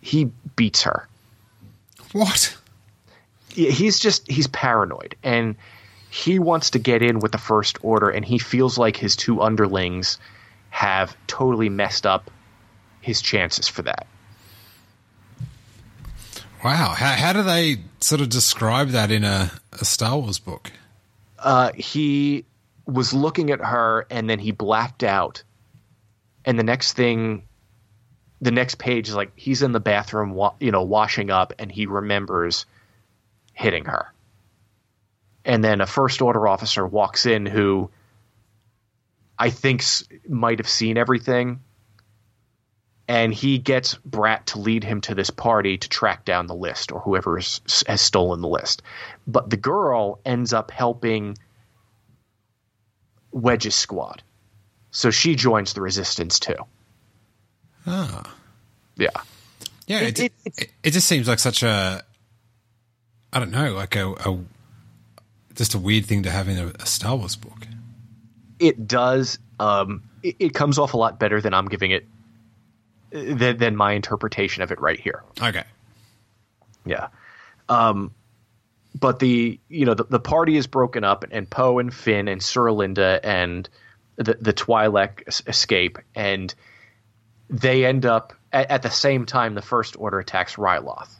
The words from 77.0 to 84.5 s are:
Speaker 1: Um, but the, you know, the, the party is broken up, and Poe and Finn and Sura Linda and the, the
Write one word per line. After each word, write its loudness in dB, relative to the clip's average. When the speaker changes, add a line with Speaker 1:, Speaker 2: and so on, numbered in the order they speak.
Speaker 1:
Um, 2
but 0
the, 2
you 0
know, 4
the, -2
the 0
party 2
is 0
broken 0
up, 2
and -8
Poe 2
and -2
Finn 0
and -4
Sura 2
Linda 2
and -2
the, 0
the 0